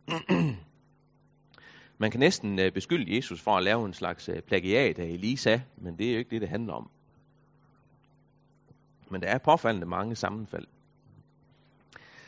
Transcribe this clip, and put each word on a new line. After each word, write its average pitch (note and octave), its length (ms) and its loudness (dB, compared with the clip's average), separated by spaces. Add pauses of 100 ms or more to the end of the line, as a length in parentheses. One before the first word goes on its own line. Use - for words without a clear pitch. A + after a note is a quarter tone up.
<clears throat> - 1900 -6
Man G#2+ 100 2
kan A#2+ 100 -2
næsten, A2+ 380 4
øh, F#2+ 140 4
beskylde A2 440 0
Jesus F2+ 240 -4
for G#2+ 160 2
at F2+ 60 4
lave A2 240 2
en F#2 60 -6
slags, F2 360 -6
øh, F2 140 -6
plagiat G2 560 2
af F2 80 -4
Elisa, A2 540 0 (180)
men E2+ 200 -10
det G#2+ 100 0
er B2 40 2
jo A2 60 2
ikke A#2+ 120 -6
det, A2+ 100 -4
det G2+ 80 -4
handler G#2+ 240 -6
om. A1+ 180 -10 (2250)
Men F#2 120 -4
der F2+ 60 -2
er A#2 100 2
påfaldende A2+ 480 2
mange G2 300 -2
sammenfald. G#2 500 -6 (1600)